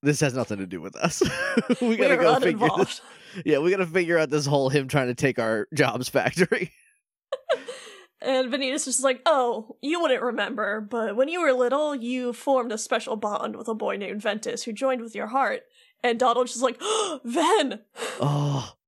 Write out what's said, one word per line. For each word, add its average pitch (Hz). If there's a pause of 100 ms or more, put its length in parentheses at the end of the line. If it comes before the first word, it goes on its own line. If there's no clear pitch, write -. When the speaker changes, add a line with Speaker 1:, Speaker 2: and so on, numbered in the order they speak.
Speaker 1:
this 143
has 139
nothing 110
to 95
do 90
with 80
us." -
<laughs> -
We 240
Speaker 2:
We 226
Speaker 1:
gotta 285
Speaker 2:
are -
Speaker 1:
go 254
figure 233
Speaker 2:
uninvolved. - (460)
Speaker 1:
this, 185
yeah, 151
we 175
gotta 190
figure 170
out 156
this 147
whole 139
him 135
trying 135
to 123
take 131
our 113
jobs 127
factory. -
<laughs> - (1400)
Speaker 2:
And 262
Vanitas 269
is - (120)
just 247
like, 262
"Oh, 240
you 320
wouldn't 254
remember, 214
but 208
when 262
you 349
were 285
little, 262
you 247
formed 247
a 220
special 233
bond 214
with -
a 226
boy 202
named 202
Ventus 214
who 233
joined 254
with 226
your 208
heart." 240 (420)
And 240
Donald's 240
just 233
like, 240 (220)
<gasps> 330
"Ven!" 294 (340)
Speaker 1:
Oh. 143 (160)